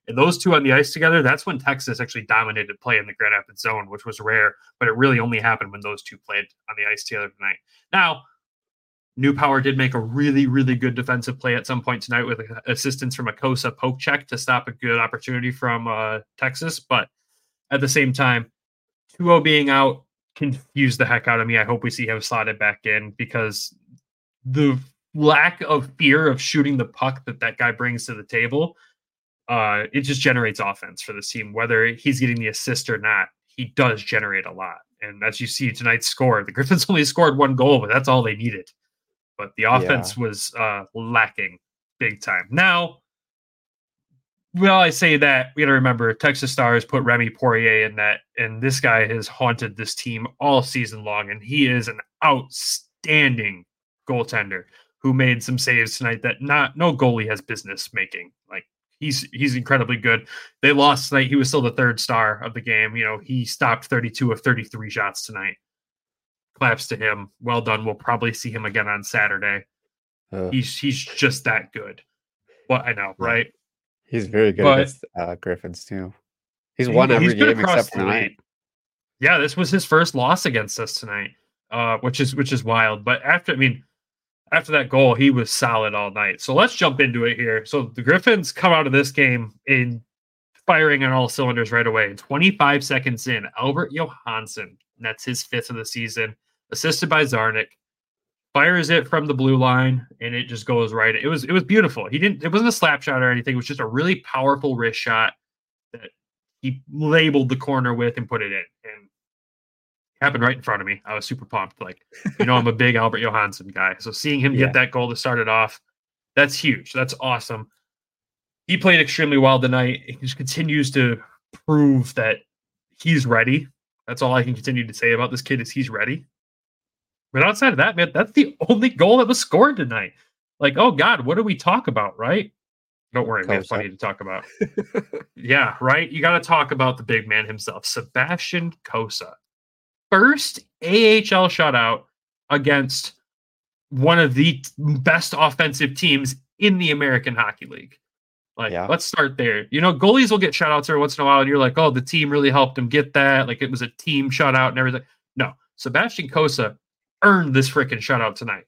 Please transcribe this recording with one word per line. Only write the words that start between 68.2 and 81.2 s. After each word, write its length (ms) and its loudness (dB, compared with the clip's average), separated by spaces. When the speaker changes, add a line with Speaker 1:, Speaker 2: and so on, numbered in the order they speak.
Speaker 1:
see 180 -10
him 140 -10
again 220 -2
on 160 -6
Saturday. 600 -4
Speaker 2:
Ugh. 180 -6
Speaker 1:
He's, 260 -4
he's 280 -4
just 400 -2
that 260 -4
good. 300 -16
What 180 0
I 80 -4
know, 260 -6
Speaker 2:
Yeah. 60 -4
Speaker 1:
right? 280 -2
Speaker 2:
He's 220 -4
very 240 4
good 120 0
Speaker 1:
But 160 6
Speaker 2:
against, 260 -4
uh, 180 -6
Griffins, 500 -10
too. 260 -10
He's 100 -2
Speaker 1:
he, 60 -2
Speaker 2:
won 180 6
every 160 4
Speaker 1:
he's 80 2
been 140 4
Speaker 2:
game 100 2
Speaker 1:
across 180 2
Speaker 2:
except 160 0
Speaker 1:
the 60 -6
Speaker 2:
for 60 0
tonight. 180 0
Speaker 1:
league. 160 -10
Yeah, 180 4
this 180 -2
was 140 -2
his 160 0
first 300 2
loss 320 0
against 320 -4
us 160 -8
tonight, 340 -10